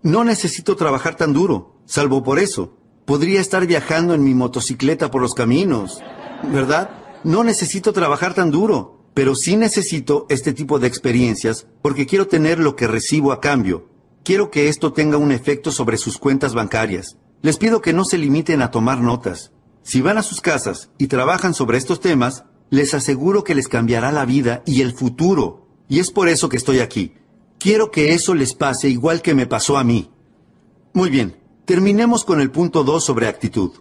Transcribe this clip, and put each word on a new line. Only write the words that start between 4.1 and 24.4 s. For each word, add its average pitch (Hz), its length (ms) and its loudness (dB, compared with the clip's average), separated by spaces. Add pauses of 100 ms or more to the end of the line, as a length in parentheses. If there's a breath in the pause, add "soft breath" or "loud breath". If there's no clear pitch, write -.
en 151 100 2
mi 135 120 4
motocicleta 127 760 -2
por 127 120 0
los 120 100 -2
caminos, 123 720 0 (500)
¿verdad? 143 380 0 (320)
No 170 200 2
necesito 208 520 0
trabajar 170 400 0
tan 180 160 2
duro, 165 640 -2
pero 135 220 2
sí 170 200 0
necesito 165 720 0
este 139 240 -2
tipo 143 260 -2
de 123 80 0
experiencias 120 800 0 (140)
porque 139 240 -2
quiero 190 220 0
tener 165 320 2
lo 147 180 2
que 120 120 0
recibo 139 440 0
a 123 80 -6
cambio. 110 480 0 (340)
Quiero 202 280 0
que 147 180 2
esto 151 240 -2
tenga 151 240 0
un 147 160 2
efecto 143 400 -2
sobre 113 240 -2
sus - 220 -6
cuentas 139 340 0
bancarias. 107 640 -4 (240)
Les 156 160 0
pido 226 240 2
que 170 140 0
no 185 100 2
se 185 140 -2
limiten 151 420 2
a 117 100 0
tomar 120 300 0
notas. 120 500 -2 (320)
Si 127 200 0
van 202 160 2
a 208 40 -2
sus - 200 -8
casas 131 560 -4
y 139 80 0
trabajan 156 480 0
sobre 120 240 0
estos 170 220 -4
temas, 127 440 0 (240)
les 139 240 2
aseguro 151 520 0
que 175 100 -2
les 135 140 -2
cambiará 120 440 0
la 147 140 -2
vida 120 400 0